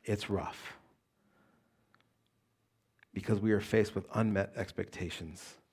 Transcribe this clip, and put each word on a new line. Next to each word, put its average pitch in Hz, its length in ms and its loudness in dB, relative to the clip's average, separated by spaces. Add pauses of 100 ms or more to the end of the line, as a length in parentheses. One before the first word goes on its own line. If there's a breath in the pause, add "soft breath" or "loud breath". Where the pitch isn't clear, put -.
It's 104 260 0
rough. - 460 -4 (2250 soft breath)
Because 101 280 0
we 107 120 4
are 104 80 6
faced 107 340 4
with 98 200 -2
unmet 104 420 2
expectations - 1000 -6 (180)